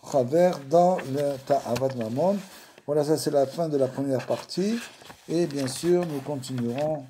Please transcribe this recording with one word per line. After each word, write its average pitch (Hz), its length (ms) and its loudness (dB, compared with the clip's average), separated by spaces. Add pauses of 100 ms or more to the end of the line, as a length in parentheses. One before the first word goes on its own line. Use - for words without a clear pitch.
(120)
chaver 151 400 4 (180)
dans 175 280 6
le 139 480 -2
ta'avat 127 500 0
mammon. 131 420 0 (500)
Voilà, 147 160 2
ça 151 140 2
c'est 151 140 -2
la 139 140 4
fin 160 240 -4
de 147 80 0
la 131 100 4
première 135 380 -2
partie. 202 540 -2 (480)
Et 165 180 0
bien 139 220 -4
sûr, 175 400 2
nous 143 140 -4
continuerons 135 880 -4